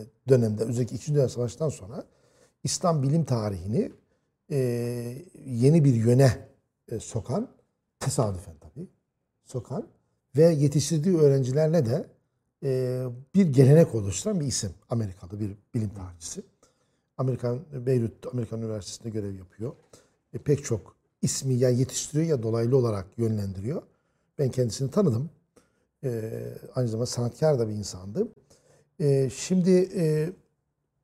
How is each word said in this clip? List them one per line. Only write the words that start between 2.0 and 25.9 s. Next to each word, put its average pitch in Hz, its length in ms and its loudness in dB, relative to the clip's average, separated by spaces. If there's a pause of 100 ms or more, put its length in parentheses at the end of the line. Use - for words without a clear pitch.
İslam 160 380 0
bilim 143 220 2
tarihini, 107 680 -2 (580)
e, 147 80 -2 (880)
yeni 139 380 6
bir 135 100 6
yöne, 123 360 6 (580)
e, 113 120 -8
sokan, 147 480 -6 (520)
tesadüfen 98 600 -4
tabii, - 260 -16 (580)
sokan 151 400 -8 (520)
ve 147 80 6
yetiştirdiği 156 760 2
öğrencilerle 143 680 4
de, 143 200 -2 (580)
e, 127 380 -2 (320)
bir 190 120 6
gelenek 139 480 8
oluşturan 110 460 -4
bir 143 60 -4
isim. 104 240 -4 (200)
Amerikalı 104 500 -6
bir 104 100 -4 (240)
bilim 110 160 -4
tarihçisi. 95 520 -14 (760)
Amerikan, 123 420 -2 (260)
Beyrut 123 460 0
Amerikan 113 300 -6
Üniversitesi'nde 110 480 -10
görev 101 240 -6
yapıyor. 98 380 -12 (640)
E, - 40 -10
pek 143 260 0
çok - 320 -6 (260)
ismi 135 320 -2
ya 127 160 4
yetiştiriyor 131 560 0
ya 143 160 0
dolaylı 117 340 2
olarak 110 300 0 (100)
yönlendiriyor. 107 680 -4 (560)
Ben 135 120 0
kendisini 127 400 -2
tanıdım. 151 400 0 (720)